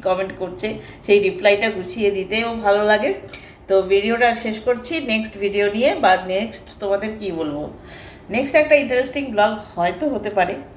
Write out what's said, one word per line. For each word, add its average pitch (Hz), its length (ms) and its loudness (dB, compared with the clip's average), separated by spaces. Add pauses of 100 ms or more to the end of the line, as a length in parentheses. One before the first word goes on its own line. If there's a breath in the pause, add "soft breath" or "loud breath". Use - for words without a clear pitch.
কমেন্ট 185 360 0
করছে, 185 400 -6 (260 loud breath)
সেই 202 140 6
রিপ্লাইটা 202 500 2
গুছিয়ে 202 420 -2
দিতেও 214 440 -4
ভালো 208 280 2
লাগে। 214 300 2 (540 loud breath)
তো 190 140 4
ভিডিওটা 226 540 2
শেষ 220 240 -4
করছি 247 400 -2
নেক্সট 220 380 -4
ভিডিও 202 320 0
নিয়ে, 247 260 2
বা 196 220 4 (100)
নেক্সট 202 520 -6
তোমাদের 202 300 -2 (100)
কী 196 120 -6
বলবো, 151 380 -6 (600 loud breath)
নেক্সট 269 260 0
একটা 302 200 6
ইন্টারেস্টিং 269 500 0
ব্লগ 214 320 2 (180)
হয়তো 180 340 0
হতে 214 200 -4
পারে 190 260 0 (220)